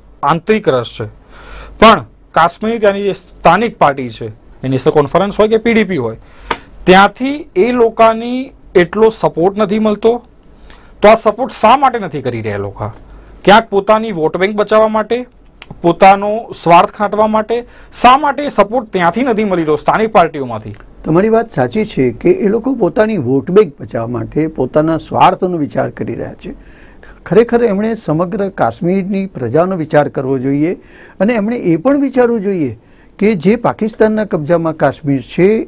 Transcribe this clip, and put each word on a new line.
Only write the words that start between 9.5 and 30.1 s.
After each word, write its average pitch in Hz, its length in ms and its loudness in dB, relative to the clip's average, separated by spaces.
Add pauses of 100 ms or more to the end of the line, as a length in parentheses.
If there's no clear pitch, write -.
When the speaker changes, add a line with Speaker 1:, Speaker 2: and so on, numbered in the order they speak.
Speaker 1:
નથી 214 220 0
મળતો. 220 440 0 (800)
તો 202 80 6
આ 220 60 8
સપોર્ટ 220 360 -2
શા 233 260 4
માટે 262 220 0
નથી 156 220 -8
કરી 120 200 -6
રહ્યા 104 160 -6
લોકો? 101 340 -8 (520)
ક્યાંક 214 260 4
પોતાની 214 420 0
વોટ 196 260 -2
બેંક 196 180 -2
બચાવવા 214 320 2
માટે, 220 400 -4 (540)
પોતાનો 196 720 2 (120)
સ્વાર્થ 170 280 4
ખાંટવા 208 360 0
માટે? 214 340 -2 (400)
શા 254 160 6
માટે 285 320 -2
સપોર્ટ 214 400 -2
ત્યાંથી 180 340 0
નથી 220 200 0
મળી 185 180 0
રહ્યો, 151 140 0
સ્થાનિક 190 360 0
પાર્ટીઓમાંથી? 127 640 -2 (300)
Speaker 2:
તમારી 180 240 2
વાત 226 200 0
સાચી 135 360 -2
છે 127 260 -2
કે 113 180 -2
એ 190 180 2
લોકો 226 280 -2
પોતાની 214 420 0
વોટ 135 340 -2
બેંક 185 300 -4
બચાવવા 117 260 -8
માટે 120 400 -6
પોતાના 156 500 -2
સ્વાર્થનો 165 600 0
વિચાર 135 320 -4
કરી 117 260 -8
રહ્યા - 180 -10
છે. - 220 -16 (680)
ખરેખર 233 380 2
એમણે 220 320 -2
સમગ્ર 185 540 -4
કાશ્મીરની 185 760 -2
પ્રજાનો 156 500 -2
વિચાર 151 340 0
કરવો 135 300 -4